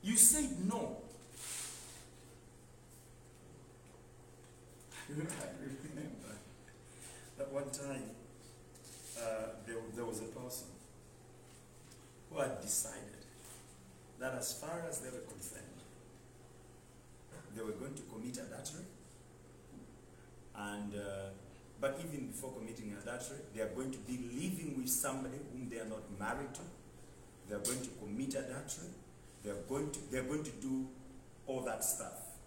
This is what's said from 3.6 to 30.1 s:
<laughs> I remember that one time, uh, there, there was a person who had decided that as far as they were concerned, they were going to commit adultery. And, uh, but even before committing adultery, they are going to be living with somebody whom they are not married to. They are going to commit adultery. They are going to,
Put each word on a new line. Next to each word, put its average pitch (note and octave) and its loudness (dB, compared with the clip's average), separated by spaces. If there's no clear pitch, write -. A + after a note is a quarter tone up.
<laughs> - -8
I D3 -2
remember C#3 -2
that C#3 2
one C#3 4
time, C3 0
uh, A2 2
there, A#2 -2
there A#2+ 2
was A2+ 2
a A2 0
person B2 -4
who - 0
had - 6
decided - 0
that C3 4
as - 2
far E3+ 0
as - 0
they C3 -2
were B2 -4
concerned, - -6
they A2+ 0
were G#2+ 2
going C#3 0
to - -4
commit A#2+ -2
adultery. D3+ -4
And, G#2 0
uh, G2 0
but C#3 6
even C#3 0
before B2+ -2
committing A2 -2
adultery, B2 -2
they - 4
are - 6
going C3 2
to - -2
be B2 0
living D#3+ 2
with B2+ 4
somebody C3+ 4
whom A#2+ -2
they A2+ 0
are A2 0
not A2 -2
married B2+ 2
to. - -4
They G#2+ 2
are F#2+ 0
going B2+ 4
to - 0
commit G#2+ 2
adultery. - 0
They G2+ 2
are - 0
going D3 4
to, - -2